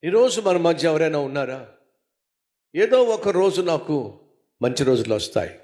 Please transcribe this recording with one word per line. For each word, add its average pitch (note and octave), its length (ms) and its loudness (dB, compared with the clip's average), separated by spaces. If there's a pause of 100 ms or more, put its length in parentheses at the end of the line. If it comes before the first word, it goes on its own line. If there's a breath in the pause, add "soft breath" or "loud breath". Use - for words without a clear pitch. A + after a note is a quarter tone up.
ఈరోజు A3 380 2
మన F#3+ 160 2
మధ్య E3+ 300 0
ఎవరైనా D#3 320 0
ఉన్నారా? C3+ 420 -6 (1120)
ఏదో G#3+ 300 4
ఒక G#3+ 240 0
రోజు F#3 340 2
నాకు D#3+ 340 -2 (640)
మంచి B2+ 240 -2
రోజులు A2+ 300 2
వస్తాయి G#2 380 -4 (120)